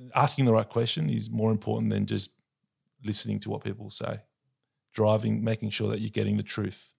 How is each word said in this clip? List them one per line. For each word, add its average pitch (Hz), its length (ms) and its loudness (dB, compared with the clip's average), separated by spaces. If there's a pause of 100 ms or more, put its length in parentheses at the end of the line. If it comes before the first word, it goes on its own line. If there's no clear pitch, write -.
(160)
asking 139 300 4
the 117 80 8
right 110 140 4
question - 420 0
is 110 200 -2
more 110 220 2
important 110 400 0
than 101 140 0
just 104 260 -4 (720)
listening 104 380 -4
to 107 80 -8
what 104 140 -6
people 104 260 -8
say. - 320 -8 (720)
Driving, 107 500 4
making 110 260 -2
sure 104 200 -2
that 107 120 -2
you're 110 80 -4
getting 104 280 0
the 104 60 0
truth, - 560 -6